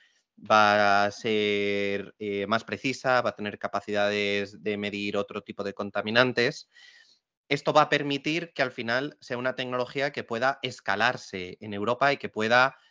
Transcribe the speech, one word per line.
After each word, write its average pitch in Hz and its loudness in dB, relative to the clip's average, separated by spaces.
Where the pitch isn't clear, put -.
va 104 6
a 104 0
ser, 101 -2
eh, 101 -4
más 110 0
precisa, 123 0
va 110 0
a - -14
tener 104 -8
capacidades 101 -2
de 104 -4
medir 104 -4
otro 101 -6
tipo 101 -12
de 98 -6
contaminantes. 120 -2
Esto 143 -2
va 147 8
a 147 0
permitir 147 -2
que 143 -2
al 127 -2
final 127 -4
sea 123 -8
una 127 -2
tecnología 127 -4
que 127 -8
pueda 127 -2
escalarse 101 -4
en 107 -10
Europa 120 0
y 143 -2
que - -8
pueda, 120 2